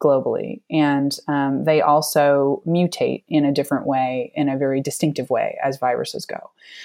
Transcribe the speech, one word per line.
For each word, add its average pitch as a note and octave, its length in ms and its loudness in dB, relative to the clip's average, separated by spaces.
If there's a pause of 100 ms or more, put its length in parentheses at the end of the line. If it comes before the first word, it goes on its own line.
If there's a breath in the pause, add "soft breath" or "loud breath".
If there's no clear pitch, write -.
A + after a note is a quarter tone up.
globally, C3+ 720 0
and, C#3+ 440 2 (120)
um, C#3 380 0
they D#3 160 4
also C#3+ 840 2
mutate E3+ 640 0
in D3+ 160 2
a C#3+ 80 2
different C#3 340 -2
way, B2+ 500 -2
in D3 120 0
a C3+ 80 0
very C3+ 240 0
distinctive C3+ 500 -2
way, - 340 -2
as C3+ 140 -4
viruses - 460 -4
go. - 260 -12 (340 loud breath)